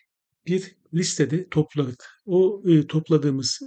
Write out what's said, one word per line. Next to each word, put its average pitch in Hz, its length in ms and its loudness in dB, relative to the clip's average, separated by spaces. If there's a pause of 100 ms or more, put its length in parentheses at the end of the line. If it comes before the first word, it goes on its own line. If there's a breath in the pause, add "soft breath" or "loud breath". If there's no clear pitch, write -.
(480 soft breath)
bir 185 280 -4 (180)
listede 160 560 -2
topladık. 143 560 -4 (200)
O, 190 400 0
e, 156 220 4
topladığımız, 147 800 -2